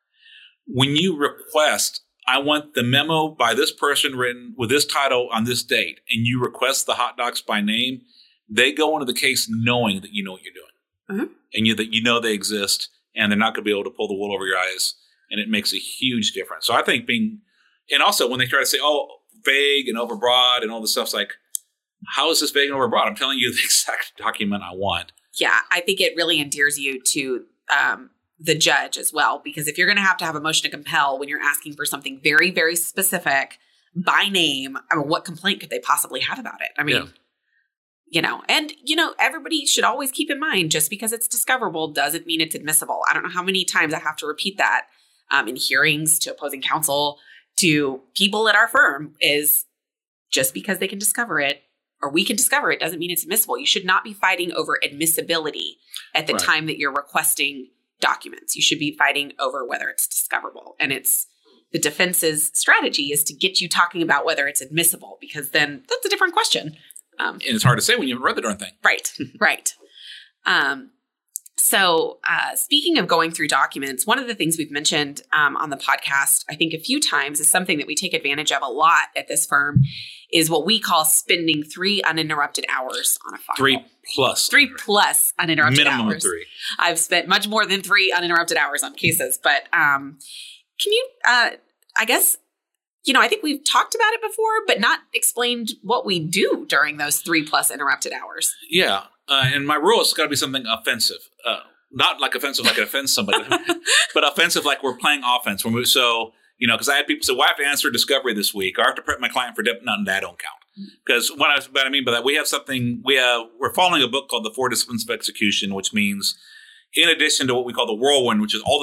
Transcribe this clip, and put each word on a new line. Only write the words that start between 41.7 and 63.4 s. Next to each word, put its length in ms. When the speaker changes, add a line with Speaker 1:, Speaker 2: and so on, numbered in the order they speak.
Speaker 2:
doesn't 380
mean 140
it's 140
admissible. 460
I 40
don't 100
know 60
how 120
many 220
times 280
I 60
have 200
to 80
repeat 320
that, 280
um, 160
in 80
hearings 640
to 100
opposing 320
counsel, 560
to 440
people 340
at 60
our 140
firm, 520
is 440
just 240
because 240
they 100
can 120
discover 400
it 220
or 80
we 140
can 120
discover 340
it 100
doesn't 180
mean 120
it's 120
admissible. 340
You 80
should 220
not 180
be 80
fighting 400
over 320
admissibility 920
at 120
the 80
Speaker 1:
Right. 80
Speaker 2:
time 240
that 100
you're 160
requesting 800
documents. 560
You 60
should 180
be 160
fighting 440
over 260
whether 240
it's 180
discoverable. 720
And 140
it's 340
the 60
defense's 760
strategy 580
is 140
to 80
get 300